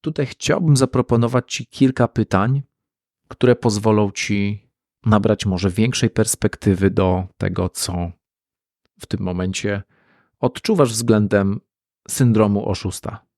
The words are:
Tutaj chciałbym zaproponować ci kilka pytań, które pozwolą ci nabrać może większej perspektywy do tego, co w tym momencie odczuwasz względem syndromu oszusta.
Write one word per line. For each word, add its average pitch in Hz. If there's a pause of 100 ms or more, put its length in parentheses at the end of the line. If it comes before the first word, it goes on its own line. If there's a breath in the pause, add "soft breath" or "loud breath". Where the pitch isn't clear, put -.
Tutaj 156
chciałbym 156
zaproponować 120
ci -
kilka 131
pytań, 117 (640)
które 123
pozwolą 107
ci 101 (360)
nabrać 107
może 92
większej 110
perspektywy 98
do 92 (100)
tego, 90
co 87 (880)
w -
tym -
momencie 92 (560)
odczuwasz 139
względem 104 (480)
syndromu 107
oszusta. 101 (120)